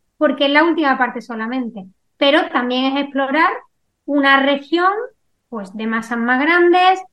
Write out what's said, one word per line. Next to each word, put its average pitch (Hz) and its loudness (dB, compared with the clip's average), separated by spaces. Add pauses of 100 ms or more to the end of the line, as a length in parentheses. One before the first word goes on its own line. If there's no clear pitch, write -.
(160)
porque 285 0
es 285 0
la 302 4
última 311 0
parte 240 -4
solamente. 226 -8 (300)
Pero 311 2
también 254 -2
es 285 -2
explorar 277 0 (540)
una 277 2
región, 302 0 (560)
pues, 196 -12
de 220 -6
masas 233 -4
más 247 0
grandes, 349 4 (120)